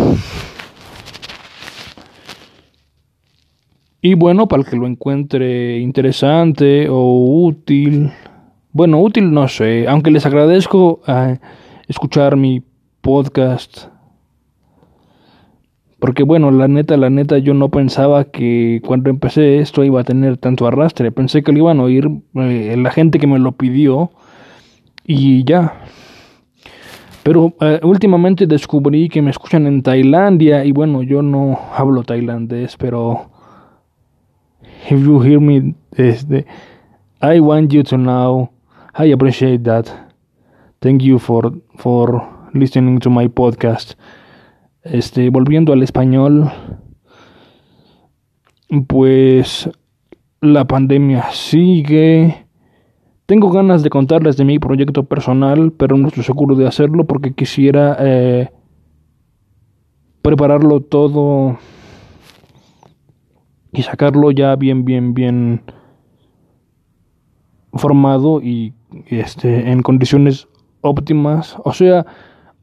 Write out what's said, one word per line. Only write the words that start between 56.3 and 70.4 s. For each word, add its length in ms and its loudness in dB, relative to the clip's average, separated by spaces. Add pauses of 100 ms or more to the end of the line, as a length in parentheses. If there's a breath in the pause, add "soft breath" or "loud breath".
de 120 2
hacerlo 380 0
porque 280 -6
quisiera, 640 0
eh, 500 0 (1700)
prepararlo 580 2
todo 800 -2 (2250 soft breath)
y 80 -4
sacarlo 500 0
ya 240 0
bien, 300 -2
bien, 280 -2
bien 500 -2 (2000 loud breath)
formado 680 0
y, 320 -6 (340)
este, 640 -4
en 120 0
condiciones 640 0 (320)